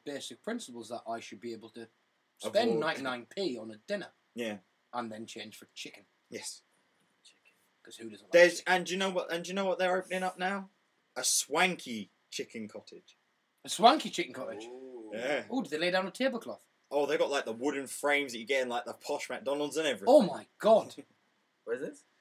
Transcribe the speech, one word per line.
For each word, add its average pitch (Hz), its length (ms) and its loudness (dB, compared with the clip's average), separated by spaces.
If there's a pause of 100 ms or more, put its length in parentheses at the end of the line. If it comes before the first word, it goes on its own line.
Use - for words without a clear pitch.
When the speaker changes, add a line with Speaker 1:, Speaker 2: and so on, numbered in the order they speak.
Speaker 1:
basic 135 380 -10
principles 123 480 -8
that 113 180 -10
I 117 120 -4
should 107 200 -16
be 117 120 -8
able 110 180 -14
to 113 180 -16 (500)
spend 226 320 2
Speaker 2:
Avoid. 156 100 2
Speaker 1:
ninety-nine 135 540 -4
p 156 240 -4
on 110 140 -12
a 107 40 -16 (120)
dinner. 202 200 -6 (260)
Speaker 2:
Yeah. 110 240 -4 (340)
Speaker 1:
And 120 180 -6
then 110 160 -12
change 107 300 -14
for - 180 -20
chicken. - 300 -16 (240)
Speaker 2:
Yes. - 340 -12 (640)
Speaker 3:
Chicken. - 280 -20 (300)
Speaker 1:
'Cause - 140 -20
who 113 140 -12
doesn't 101 160 -18
like - 60 -14
Speaker 2:
There's, 170 260 10
Speaker 1:
chicken? 185 160 2
Speaker 2:
and 175 120 0
do 165 60 -4
you 185 60 -2
know 196 120 0
what? 175 220 -2
And 175 120 -4
do 175 40 -10
you 180 60 -6
know 196 120 0
what 175 120 0
they're 185 180 2
opening 185 260 -2
up 185 160 -4
now? 190 320 -4 (460)
A 127 80 -6
swanky 147 840 0 (200)
chicken 113 380 -8
cottage. - 480 -18 (480)
Speaker 1:
A 135 40 -12
swanky 233 420 6
chicken 127 240 -4
cottage? 110 300 -8
Speaker 4:
Ooh. 123 500 -14
Speaker 2:
Yeah. 123 360 -2
Speaker 1:
Oh, 220 120 -2
do - 80 -6
they 151 80 -4
lay 175 120 0
down 185 160 2
a 185 40 -8
tablecloth? 233 500 -4 (280)
Speaker 2:
Oh, 143 160 2
they 147 140 0
got, 160 140 2
like, 139 120 0
the 113 80 -6
wooden 135 360 -2
frames 143 440 0
that 117 60 -8
you 113 80 -10
get 135 160 2
in, 123 60 -2
like, 120 160 -2
the 113 80 -8
posh - 360 -6
McDonald's 139 480 -2
and 156 120 0
everything. 101 200 -2
Speaker 1:
Oh 269 140 12
my - 240 -2 (120)
God. 214 360 6 (360)
Speaker 3:
<laughs> - 340 -20
Where 113 100 -2
is 131 80 -6
this? 196 220 -10 (160)